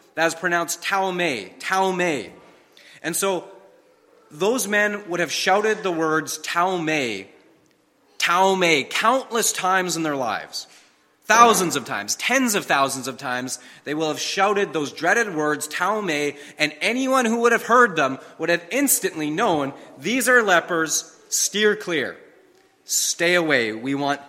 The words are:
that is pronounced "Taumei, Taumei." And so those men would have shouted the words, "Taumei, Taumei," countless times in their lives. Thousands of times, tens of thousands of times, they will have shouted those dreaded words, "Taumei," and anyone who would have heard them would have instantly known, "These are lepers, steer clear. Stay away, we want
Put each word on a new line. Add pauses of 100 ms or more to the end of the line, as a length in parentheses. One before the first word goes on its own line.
(140)
that
is
pronounced
"Taumei,
Taumei." (720)
And
so (840)
those
men
would
have
shouted
the
words,
"Taumei, (920)
Taumei,"
countless
times
in
their
lives. (580)
Thousands
of
times,
tens
of
thousands
of
times, (260)
they
will
have
shouted
those
dreaded
words,
"Taumei," (220)
and
anyone
who
would
have
heard
them (180)
would
have
instantly
known, (260)
"These
are
lepers, (200)
steer
clear. (680)
Stay
away,
we
want